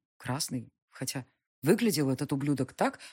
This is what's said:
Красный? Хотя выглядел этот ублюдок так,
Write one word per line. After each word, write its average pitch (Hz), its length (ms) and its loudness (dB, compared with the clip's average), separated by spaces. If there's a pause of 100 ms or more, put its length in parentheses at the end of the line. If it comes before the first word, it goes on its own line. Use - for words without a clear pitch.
(180)
Красный? 123 560 -6 (160)
Хотя - 360 -8 (360)
выглядел 185 480 4
этот 135 240 0
ублюдок 139 400 0
так, 262 260 0 (140)